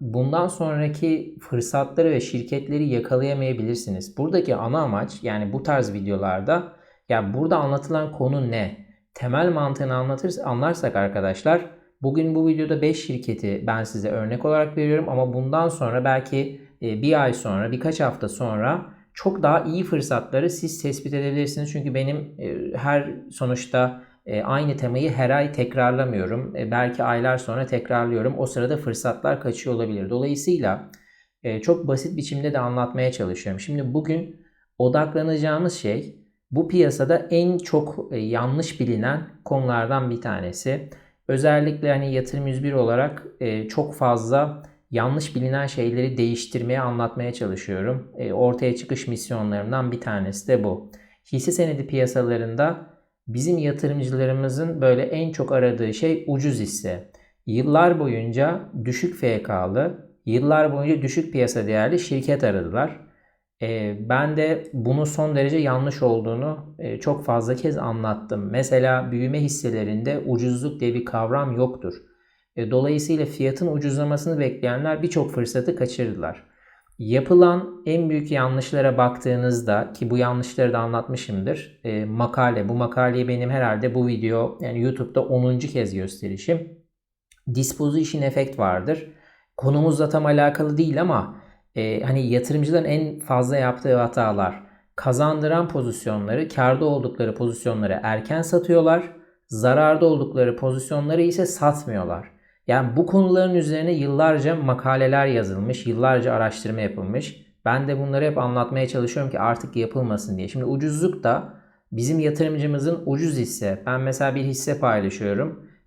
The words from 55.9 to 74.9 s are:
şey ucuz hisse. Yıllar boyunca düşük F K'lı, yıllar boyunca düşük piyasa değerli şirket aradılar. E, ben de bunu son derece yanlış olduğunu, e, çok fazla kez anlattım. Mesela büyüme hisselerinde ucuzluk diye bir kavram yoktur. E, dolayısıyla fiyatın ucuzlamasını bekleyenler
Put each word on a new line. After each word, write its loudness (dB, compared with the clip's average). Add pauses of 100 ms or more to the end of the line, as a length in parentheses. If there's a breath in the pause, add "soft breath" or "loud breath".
şey 0
ucuz 0
hisse. -6 (360 soft breath)
Yıllar 4
boyunca 0 (240)
düşük -2
F 0
K'lı, -2 (180)
yıllar 4
boyunca 0
düşük -2
piyasa 0
değerli 2
şirket 0
aradılar. -2 (540 soft breath)
E, -4 (120)
ben 2
de 0
bunu 0
son 0
derece 2
yanlış 0
olduğunu, 0
e, -8
çok -2
fazla 0
kez -2
anlattım. -4
Mesela 2
büyüme 0
hisselerinde -2
ucuzluk 0
diye 2
bir -2
kavram -2
yoktur. -2 (640 soft breath)
E, -4
dolayısıyla 2
fiyatın -2
ucuzlamasını 0
bekleyenler -2